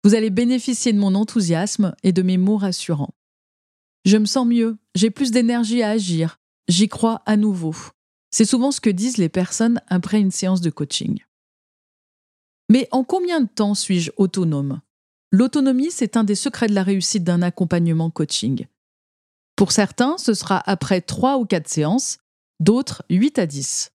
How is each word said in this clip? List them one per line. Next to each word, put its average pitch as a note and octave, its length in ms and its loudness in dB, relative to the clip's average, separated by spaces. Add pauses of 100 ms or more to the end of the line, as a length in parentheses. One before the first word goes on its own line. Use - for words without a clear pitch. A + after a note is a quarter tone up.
Vous G#3 120 6
allez A3 160 0
bénéficier A#3+ 600 0
de G#3 80 2
mon G3 160 2
enthousiasme G3 880 0
et F#3+ 80 4
de F#3 120 2
mes F#3 140 2
mots G3 200 2
rassurants. F3 580 -4 (880)
Je G3+ 140 6
me G#3+ 80 2
sens B3+ 200 -2
mieux, A#3 340 0 (160)
j'ai G#3 160 2
plus B3+ 200 -4
d'énergie A#3+ 500 0
à G#3 100 0
agir, F3 480 -2 (280)
j'y F#3 200 4
crois A3+ 380 0
à G#3+ 100 2
nouveau. F#3 400 0 (560)
C'est A3+ 140 4
souvent C4 260 0
ce - 80 -4
que A3+ 100 0
disent A3 280 -2
les E3 120 0
personnes A3+ 580 -2
après F#3 340 0
une F#3+ 100 2
séance F#3 300 -2
de E3+ 80 -2
coaching. - 500 -6 (1500)
Mais B3 220 6
en B3+ 120 0
combien F4 380 0
de A3 60 0
temps G#3 280 0
suis-je F3 400 -2
autonome ? D#3+ 680 -2 (500)
L'autonomie, C4 600 2
c'est - 240 -4
un A3+ 80 4
des G3+ 120 2
secrets - 320 -4
de G#3 60 2
la G3 100 2
réussite F#3+ 420 0
d'un F3 160 2
accompagnement E3+ 680 0
coaching. - 580 -4 (880)
Pour G3+ 160 2
certains, B3 440 0
ce - 160 0
sera - 340 -2
après F#3 340 -2
trois C4 360 -2
ou A#3 80 0
quatre E3+ 220 -2
séances, D#3+ 520 -2 (420)
d'autres A3+ 480 0
huit G#3 280 2
à A3 80 2
dix. - 500 -8